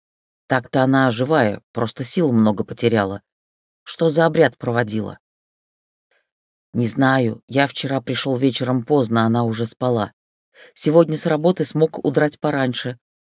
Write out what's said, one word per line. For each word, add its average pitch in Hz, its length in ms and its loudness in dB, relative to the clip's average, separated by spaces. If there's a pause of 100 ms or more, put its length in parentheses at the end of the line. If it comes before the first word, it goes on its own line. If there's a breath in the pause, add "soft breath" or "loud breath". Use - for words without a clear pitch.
(460)
"Так-то 131 360 0
она 135 280 4
живая, 123 520 0 (100)
просто 120 320 -4
сил 151 280 0
много 107 320 2
потеряла. 107 560 -2 (640)
Что - 260 -2
за 160 160 2
обряд 156 320 2
проводила?" 110 600 -4 (1500)
"Не 120 140 -2
знаю, 131 600 0
я 135 180 0
вчера 135 340 -6
пришёл 127 380 -4
вечером 127 440 -2
поздно, 117 440 2
она 117 180 2
уже 113 220 -4
спала. 117 480 -2 (580 loud breath)
Сегодня 156 460 2
с - 80 -4
работы 156 400 0
смог - 360 0
удрать 147 380 0
пораньше. 127 580 -4 (360)